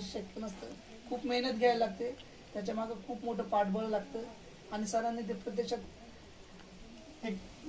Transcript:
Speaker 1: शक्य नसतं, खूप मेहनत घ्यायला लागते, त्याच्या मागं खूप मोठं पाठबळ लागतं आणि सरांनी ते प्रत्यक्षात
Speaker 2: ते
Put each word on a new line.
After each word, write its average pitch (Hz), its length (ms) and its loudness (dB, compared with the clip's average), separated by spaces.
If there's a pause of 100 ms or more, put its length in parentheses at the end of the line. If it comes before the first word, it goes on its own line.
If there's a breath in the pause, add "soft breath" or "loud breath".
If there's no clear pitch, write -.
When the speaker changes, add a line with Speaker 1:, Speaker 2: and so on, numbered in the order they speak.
Speaker 1:
शक्य 190 400 -6
नसतं, 220 260 -6 (420)
खूप 247 180 0
मेहनत 247 260 4
घ्यायला 226 340 8
लागते, 240 300 -2 (380)
त्याच्या 214 200 0
मागं 226 200 0 (120)
खूप 240 180 -4
मोठं 226 180 2
पाठबळ 208 420 6
लागतं 214 340 0 (540)
आणि 214 140 2
सरांनी 233 420 2
ते 233 40 0
प्रत्यक्षात 220 460 0 (1500)
Speaker 2:
ते - 340 -4 (100)